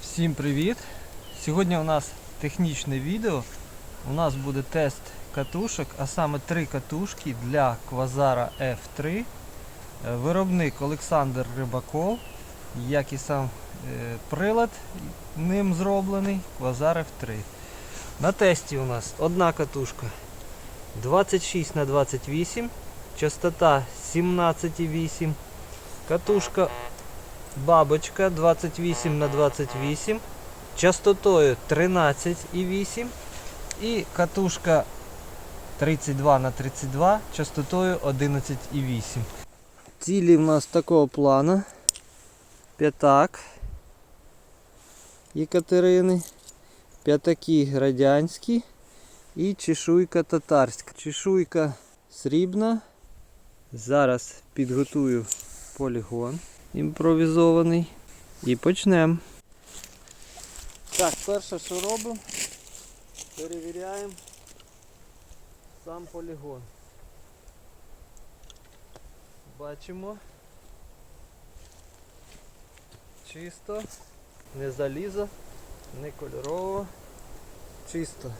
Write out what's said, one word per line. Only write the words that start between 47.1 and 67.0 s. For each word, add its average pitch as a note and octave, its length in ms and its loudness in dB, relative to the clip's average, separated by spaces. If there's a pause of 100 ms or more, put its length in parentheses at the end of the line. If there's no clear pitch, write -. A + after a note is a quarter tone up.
радянські C#3 840 2 (720)
і F#3 180 0
чешуйка E3+ 720 2
татарська. C#3+ 720 2
Чешуйка E3 760 0 (380)
срібна. F#3 720 0 (880)
Зараз B2 640 2 (180)
підготую B2+ 720 0 (520)
полігон A#2+ 600 -4 (360)
імпровізований E3 1120 4 (560)
і B2 120 2
почнемо. E3+ 600 4 (1800)
Так, E3+ 160 4 (120)
перше, G3 340 -4
що F3+ 220 -8
робимо, A3 360 -6 (1200)
перевіряємо F3 760 -10 (1700)
сам E3+ 260 -16
полігон. D3 500 -14 (3000)